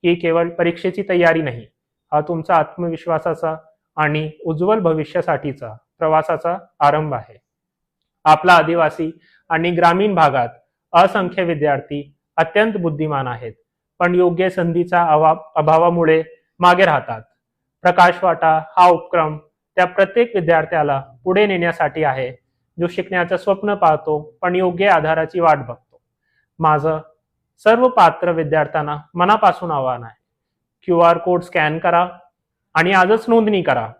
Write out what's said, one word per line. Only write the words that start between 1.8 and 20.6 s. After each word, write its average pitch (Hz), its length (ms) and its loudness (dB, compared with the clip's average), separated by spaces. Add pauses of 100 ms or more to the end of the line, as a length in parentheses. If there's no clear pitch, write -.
हा 151 80 0
तुमचा 160 340 -4
आत्मविश्वासाचा 160 1000 -4 (400)
आणि 151 340 -2 (140)
उज्ज्वल 175 340 0
भविष्यासाठीचा 151 1000 -4 (220)
प्रवासाचा 160 600 -2 (220)
आरंभ 151 340 0
आहे. 110 280 -14 (840)
आपला 156 280 4
आदिवासी 165 680 0 (300)
आणि 165 220 -2
ग्रामीण 175 440 2
भागात 135 340 2 (440)
असंख्य 185 520 2
विद्यार्थी 143 720 -4 (220)
अत्यंत 208 360 0
बुद्धिमान 156 540 -4
आहेत, 117 260 -10 (460)
पण 175 160 0
योग्य 180 360 2
संधीच्या 175 520 -2
अवा-, 160 340 2 (200)
अभावामुळे 160 640 2 (360)
मागे 180 260 4
राहतात. 127 360 -2 (640)
प्रकाश 180 420 4
वाटा 160 380 2 (140)
हा 180 120 6
उपक्रम 165 500 0 (380)
त्या 180 80 2
प्रत्येक 196 500 0
विद्यार्थ्याला 156 680 0 (220)